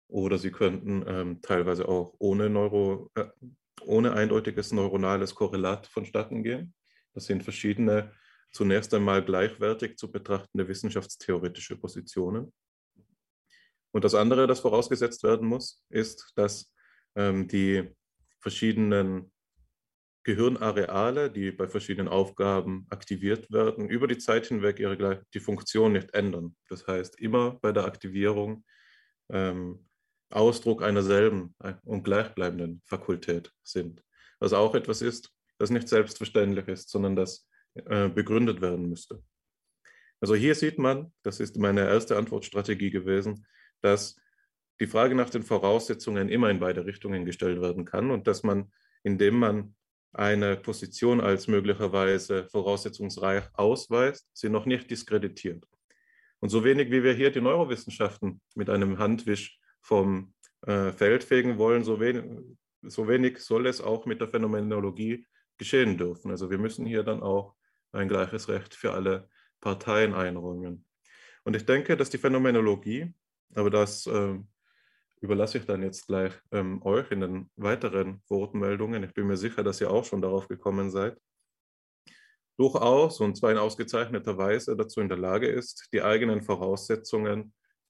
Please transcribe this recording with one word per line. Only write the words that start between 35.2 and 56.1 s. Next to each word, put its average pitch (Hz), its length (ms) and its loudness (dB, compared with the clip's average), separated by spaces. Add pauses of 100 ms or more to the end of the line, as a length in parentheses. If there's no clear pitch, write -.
das 107 120 0
nicht 120 180 0
selbstverständlich 104 800 2
ist, 95 240 -10
sondern 98 240 0
das, 92 340 -4 (260)
äh, 101 340 0
begründet 107 520 2
werden 90 280 0
müsste. - 340 -10 (1000)
Also 107 140 4
hier 143 220 4
sieht 156 220 0
man, 135 340 0 (100)
das 98 160 -6
ist - 180 -6
meine 101 260 4
erste 107 340 2
Antwortstrategie 101 760 -2
gewesen, 98 560 -2 (360)
dass 101 340 2 (640)
die 107 60 0
Frage 120 280 2
nach 123 160 0
den 113 120 -4
Voraussetzungen 104 840 0
immer 113 220 2
in 92 100 0
beide 90 240 -2
Richtungen 98 400 -6
gestellt 90 360 -2
werden 90 240 -4
kann 110 260 -2
und 104 160 -2
dass 101 160 2
man, 101 280 0 (320)
indem 101 360 4
man 104 360 0 (380)
eine 104 440 2
Position 117 640 0
als 98 260 2
möglicherweise 98 1000 2
voraussetzungsreich 98 960 -2 (100)
ausweist, 123 800 0
sie - 160 -6
noch 107 180 0
nicht 127 240 -2
diskreditiert. 98 760 -4 (760)